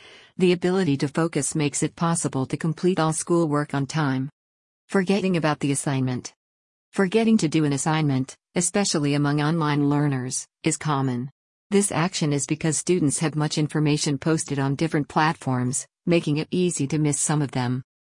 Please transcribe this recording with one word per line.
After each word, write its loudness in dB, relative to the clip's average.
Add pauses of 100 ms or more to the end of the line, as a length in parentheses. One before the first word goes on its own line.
(380)
The 4
ability 2
to 0
focus -2
makes -2
it -4
possible -2
to -6
complete 0
all 2
schoolwork 0
on -2
time. -2 (580)
Forgetting 0
about 0
the 0
assignment. -2 (580)
Forgetting 2
to 0
do 2
an 2
assignment, 0 (180)
especially 0
among 2
online 2
learners, 0 (160)
is 0
common. -2 (400)
This 2
action 0
is 0
because -2
students 0
have -2
much -2
information 0
posted -2
on 0
different -2
platforms, 0 (200)
making 2
it -4
easy 0
to -2
miss 0
some 0
of -2
them. -4 (300)